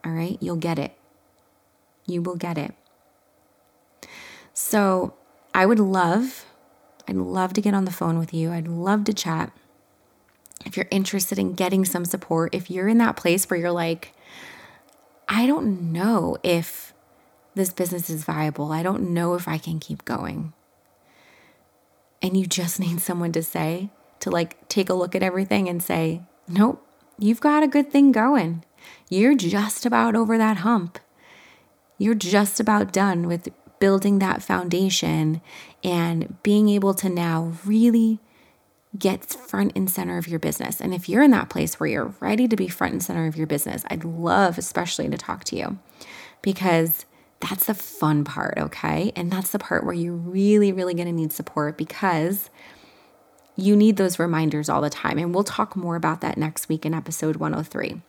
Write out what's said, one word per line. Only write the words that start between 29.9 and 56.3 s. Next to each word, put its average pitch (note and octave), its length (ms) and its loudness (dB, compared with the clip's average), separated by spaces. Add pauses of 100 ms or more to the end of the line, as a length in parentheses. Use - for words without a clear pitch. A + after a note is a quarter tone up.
over A3+ 220 2
that A3 200 4
hump. F#3 400 0 (1000)
You're A3 180 2
just G3+ 440 2
about G#3 340 2
done F#3 340 2
with E3+ 220 -4 (300)
building G3 400 4
that F#3+ 220 0
foundation E3+ 1000 0 (420)
and E3+ 580 -2
being G#3 280 6
able G3 240 4
to F#3+ 160 -2
now E3 420 -2 (140)
really A3 540 4 (800)
get F#3+ 280 -2
front - 500 -4
and F#3+ 140 -2
center F3 280 -4
of E3+ 100 -6
your E3 120 -6
business." - 400 -6
And F#3 140 -4
if F3+ 160 -8
you're G#3+ 140 4
in D4 80 8
that - 180 2
place - 300 -4
where D#3 100 0
you're - 300 -4
ready G#3+ 280 2
to A3 80 2
be G3 120 -2
front - 260 -2
and F3+ 100 -4
center E3+ 220 -2
of D#3 100 -4
your D#3 120 -4
business, - 420 -4
I'd E3 160 -6
love E3+ 520 2
especially F3 520 -4
to D3 80 -4
talk F3+ 280 -8
to - 100 -8
you - 240 -8 (600)
because F3 640 0 (340)
that's - 260 -4
the A3 80 0
fun D3+ 500 0
part, - 340 -4
okay? D#3 580 -2
And F3 160 -4
that's F#3+ 180 -2
the G#3 100 -4
part - 240 -2
where F3 120 -4
you're E3+ 180 -4
really, G3 580 4
really F3+ 220 -2
gonna F3 180 -2
need D#3+ 220 -2
support D3+ 420 -4
because F3 760 -2 (1040)
you G3+ 200 4
need G#3 220 6
those F#3 220 0
reminders D#3 500 0
all - 120 2
the D3 80 0
time. - 280 -4
And E3+ 160 -2
we'll F#3+ 100 2
talk G#3 320 -2
more F3 200 -4
about E3 260 -2
that - 160 -4